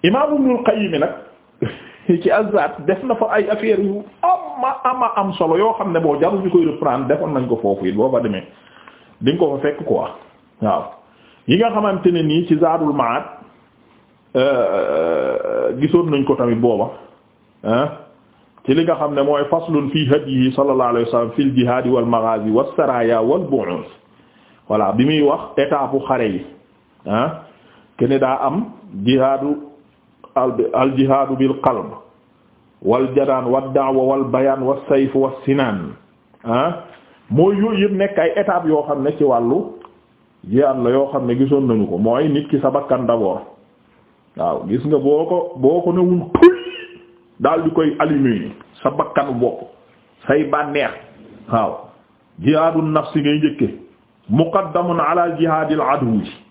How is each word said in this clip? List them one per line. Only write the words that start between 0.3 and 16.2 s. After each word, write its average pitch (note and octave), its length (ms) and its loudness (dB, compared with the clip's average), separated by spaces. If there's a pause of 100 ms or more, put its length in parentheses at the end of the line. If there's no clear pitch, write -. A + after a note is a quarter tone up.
Ibnul B3+ 300 0
Qayyim G#3 340 0
nag, D3 140 -2 (480)
<laughs> - 600 -4
ci - 80 2
Azzaad F#3+ 560 -2
def F#3 180 -2
na B3 100 -4
fa A3 120 -2 (100)
ay G#3 120 0
affaires G#3+ 360 0
yu G3+ 180 -4 (200)
ama, C4 640 -2
ama B3+ 320 0
am F#3+ 180 -2
solo E3 240 2
yoo A3 200 2
xam G3 140 -4
ne E3 80 2
boo D3+ 200 2
jarul F#3+ 220 2
ñu F#3 80 0
koy E3+ 160 6
reprendre, C3+ 420 -2
defoon D#3 260 0
nañ B2+ 140 -2
ko A2+ 140 0
foofu G2 240 -2
it, F#2 80 -2
boo A#2 160 2
fa B2 100 2
demee G2+ 240 -4 (760)
di B2 120 2
nga F3 60 -2
ko D3 180 2
fa C3+ 60 -8
fekk D3 220 -4
quoi. - 240 -2 (540)
Waaw, F#2 200 0 (640)
yi D#3 100 4
nga A3+ 140 2
xamante G3+ 420 0
ne E3+ 100 0
nii D#3+ 260 0
ci D#3+ 100 2
Zaadul D#3+ 340 0
Ma'aad, C3 300 -2 (1120)
euh, E2 1400 0
gisoon D#3+ 300 2
nañ C#3+ 140 0